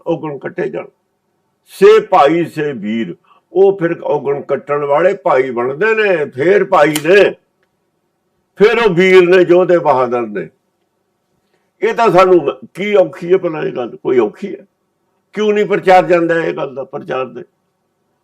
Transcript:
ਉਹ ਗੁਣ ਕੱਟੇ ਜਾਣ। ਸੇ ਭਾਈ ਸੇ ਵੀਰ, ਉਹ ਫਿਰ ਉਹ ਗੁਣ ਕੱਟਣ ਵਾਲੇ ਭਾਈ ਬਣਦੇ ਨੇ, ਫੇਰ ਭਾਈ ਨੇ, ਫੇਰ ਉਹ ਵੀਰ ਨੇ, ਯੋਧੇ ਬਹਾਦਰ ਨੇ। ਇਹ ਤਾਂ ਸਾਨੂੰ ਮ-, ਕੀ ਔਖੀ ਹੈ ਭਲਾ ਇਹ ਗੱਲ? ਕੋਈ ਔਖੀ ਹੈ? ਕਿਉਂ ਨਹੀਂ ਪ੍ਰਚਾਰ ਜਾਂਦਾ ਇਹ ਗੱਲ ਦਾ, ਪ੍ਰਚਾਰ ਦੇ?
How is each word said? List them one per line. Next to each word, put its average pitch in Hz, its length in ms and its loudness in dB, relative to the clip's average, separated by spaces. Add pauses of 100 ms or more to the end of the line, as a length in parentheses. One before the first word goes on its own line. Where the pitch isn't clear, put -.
ਉਹ 165 120 -4
ਗੁਣ 143 200 -12
ਕੱਟੇ - 300 -10
ਜਾਣ। - 180 -12 (800)
ਸੇ 208 340 4
ਭਾਈ 170 440 2
ਸੇ 147 280 -6
ਵੀਰ, 107 440 -8 (360)
ਉਹ 190 260 2
ਫਿਰ 165 220 -4
ਉਹ 143 200 -4
ਗੁਣ 139 200 -6
ਕੱਟਣ 143 440 -6
ਵਾਲੇ 156 300 0
ਭਾਈ 135 360 -2
ਬਣਦੇ 139 440 -4
ਨੇ, 196 300 0
ਫੇਰ 165 400 0
ਭਾਈ 147 240 2
ਨੇ, 156 420 2 (1300)
ਫੇਰ 226 220 2
ਉਹ 220 160 0
ਵੀਰ 185 420 4
ਨੇ, 185 60 6
ਯੋਧੇ 175 360 4
ਬਹਾਦਰ 127 420 0
ਨੇ। 101 300 -10 (1300)
ਇਹ 214 120 -2
ਤਾਂ 226 160 0
ਸਾਨੂੰ 185 260 4
ਮ-, 139 380 -4
ਕੀ 202 200 -4
ਔਖੀ 175 380 -2
ਹੈ 190 60 4
ਭਲਾ 160 240 -8
ਇਹ 156 100 -6
ਗੱਲ? 123 240 -10
ਕੋਈ 131 220 -4
ਔਖੀ - 360 -4
ਹੈ? - 120 -20 (680)
ਕਿਉਂ 208 200 -2
ਨਹੀਂ 208 120 0
ਪ੍ਰਚਾਰ 180 420 2
ਜਾਂਦਾ 170 380 0
ਇਹ 170 100 -6
ਗੱਲ 139 200 -10
ਦਾ, 131 100 -10
ਪ੍ਰਚਾਰ 143 420 -10
ਦੇ? 120 180 -18 (800)